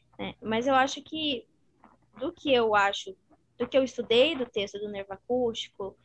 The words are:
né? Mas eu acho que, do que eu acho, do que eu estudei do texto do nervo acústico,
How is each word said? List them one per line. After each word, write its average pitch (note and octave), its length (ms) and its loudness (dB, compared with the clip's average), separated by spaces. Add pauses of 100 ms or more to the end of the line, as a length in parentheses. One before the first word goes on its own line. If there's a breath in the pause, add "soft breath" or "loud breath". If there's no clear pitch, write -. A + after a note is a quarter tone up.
(180)
né? F#3+ 240 -10
Mas A3+ 260 -2
eu C4+ 80 4
acho C4+ 260 2
que, D4+ 440 -6 (720)
do D#4 140 -6
que C#4+ 220 -2
eu A3+ 220 4
acho, G3 380 0 (440)
do B3 100 -2
que C#4 100 0
eu C4+ 60 6
estudei B3 520 2
do B3+ 100 -4
texto G3+ 340 -6
do G#3 100 -6
nervo G3 240 -10
acústico, A3+ 920 -4